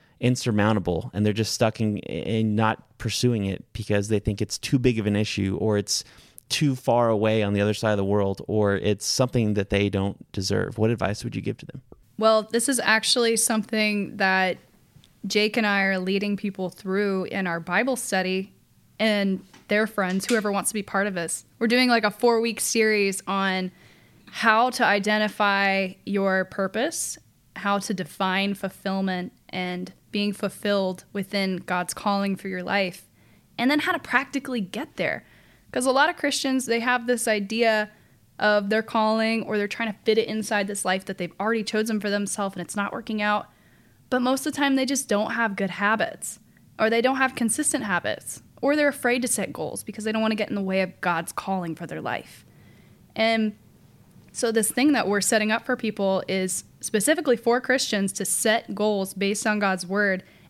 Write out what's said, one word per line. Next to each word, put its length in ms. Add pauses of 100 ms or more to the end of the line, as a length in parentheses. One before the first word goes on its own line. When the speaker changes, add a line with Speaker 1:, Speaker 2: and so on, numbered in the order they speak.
(180)
Speaker 1:
insurmountable 960
and 140
they're 80
just 180
stuck 260
in, 200
in 560
not 420
pursuing 480
it 300
because 340
they 100
think 220
it's 160
too 220
big 200
of 60
an 100
issue 460
or 160
it's 280 (440)
too 260
far 360
away 320
on 100
the 80
other 140
side 160
of 80
the 60
world 440
or 280
it's 280
something 480
that 160
they 220
don't 420
deserve? 460
What 100
advice 340
would 140
you 60
give 160
to 80
them? 160 (340)
Speaker 2:
Well, 280
this 220
is 140
actually 560
something 800
that 400 (720)
Jake 320
and 80
I 160
are 160
leading 400
people 320
through 540
in 220
our 140
Bible 360
study 580 (440)
and 460 (240)
their 180
friends, 380
whoever 260
wants 200
to 40
be 80
part 240
of 60
this. 320 (140)
We're 80
doing, 240
like, 140
a 60
four-week 480
series 680
on 440 (600)
how 380
to 140
identify 1040 (180)
your 380
purpose, 720 (380)
how 240
to 120
define 600
fulfillment 800 (160)
and 440 (200)
being 200
fulfilled 800
within 440
God's 380
calling 420
for 100
your 160
life, 460 (500)
and 100
then 120
how 100
to 80
practically 640
get 340
there. 320 (460)
'Cause 120
a 60
lot 180
of 80
Christians, 500
they 120
have 300
this 180
idea 640 (480)
of 320
their 140
calling 580
or 160
they're 80
trying 260
to 120
fit 120
it 120
inside 400
this 160
life 220
that 120
they've 220
already 240
chosen 340
for 100
themselves 460
and 80
it's 140
not 160
working 280
out. 280 (640)
But 120
most 240
of 60
the 40
time, 200
they 100
just 220
don't 240
have 240
good 140
habits 680 (400)
or 100
they 140
don't 140
have 180
consistent 480
habits 600 (200)
or 140
they're 100
afraid 360
to 60
set 240
goals 300
because 220
they 80
don't 100
wanna 140
get 140
in 40
the 80
way 200
of 180
God's 320
calling 420
for 140
their 120
life. 440 (720)
And 400 (760)
so 200
this 180
thing 220
that 160
we're 120
setting 300
up 160
for 100
people 520
is 340 (180)
specifically 560
for 240
Christians 520
to 120
set 520
goals 360
based 320
on 140
God's 260
word 380 (280)